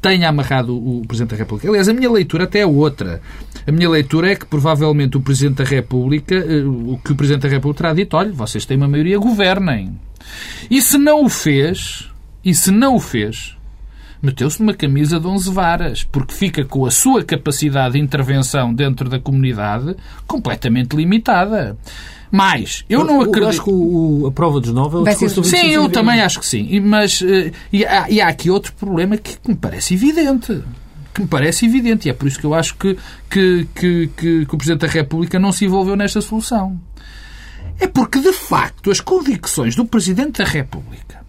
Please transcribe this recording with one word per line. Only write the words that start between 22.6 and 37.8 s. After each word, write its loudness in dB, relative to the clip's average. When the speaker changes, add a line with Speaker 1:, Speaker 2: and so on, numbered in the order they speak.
Speaker 1:
eu 2
não 4
Speaker 2:
Eu, 4
eu 2
Speaker 1:
acredito 4
Speaker 2:
acho -2
que 0
o, 2
o, 0
a -2
prova 0
dos -2
nove 0
é 0
o 2
Speaker 3:
Vai 4
Speaker 2:
discurso 0
Speaker 3:
ser 2
Speaker 2:
do 2
Speaker 1:
Sim, 2
Speaker 2:
vinte 4
e 4
cinco 4
Speaker 1:
eu 2
Speaker 2:
de 0
Speaker 1:
também 4
Speaker 2:
abril. 4
Speaker 1:
acho -2
que -8
sim. -2
E, 2
mas, 2
eh, 2
e 2
há, 0
e 4
há 4
aqui 0
outro 0
problema -2
que, -10
que -8
me 0
parece -4
evidente. 2
Que -4
me -2
parece 0
evidente. 2
E 0
é -2
por -2
isso -4
que -10
eu 0
acho 0
que, -2
que, 4
que, 0
que, 0
que -6
o -2
Presidente 0
da -2
República -2
não 2
se 0
envolveu 0
nesta -2
solução. -4